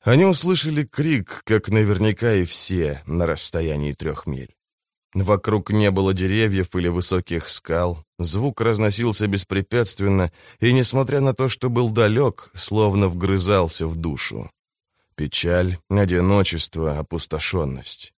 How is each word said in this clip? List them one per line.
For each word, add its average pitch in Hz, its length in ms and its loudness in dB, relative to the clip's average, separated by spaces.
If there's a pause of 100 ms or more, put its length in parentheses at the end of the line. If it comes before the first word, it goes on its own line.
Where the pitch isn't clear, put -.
Они 135 240 6
услышали 160 580 2
крик, 147 600 -4
как 107 240 2
наверняка 107 640 2
и 95 100 2
все, 80 640 -2
на 85 180 0
расстоянии 76 680 -2
трёх 73 340 -8
миль. 67 300 -10 (580)
Вокруг 98 560 0
не 104 220 4
было 95 200 2
деревьев 95 640 0
или 90 140 0
высоких 87 600 -2
скал. 85 560 -4 (140)
Звук 98 420 -4
разносился 110 680 0
беспрепятственно, 98 1040 0 (260)
и, 120 140 2
несмотря 131 480 2
на 135 140 2
то, 131 140 0
что 127 220 -4
был 120 200 0
далёк, 110 640 0
словно 101 560 2
вгрызался 90 800 0
в 82 80 -4
душу. 69 560 -6 (640)
Печаль, 87 640 0 (100)
одиночество, 87 1080 0
опустошённость. 76 1200 -6